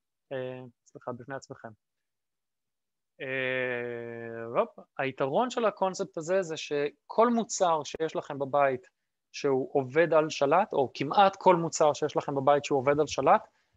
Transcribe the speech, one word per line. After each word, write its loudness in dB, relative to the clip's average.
אה, -10
סליחה, -14
בפני -12
עצמכם. -16
אה, -6
הופ, 0
היתרון -2
של -2
הקונספט -2
הזה -2
זה -6
שכל -2
מוצר 0
שיש -6
לכם -8
בבית 0
שהוא 0
עובד 2
על 4
שלט, 2
או 0
כמעט 4
כל 6
מוצר 2
שיש -4
לכם -4
בבית 2
שהוא 2
עובד 2
על 2
שלט, 4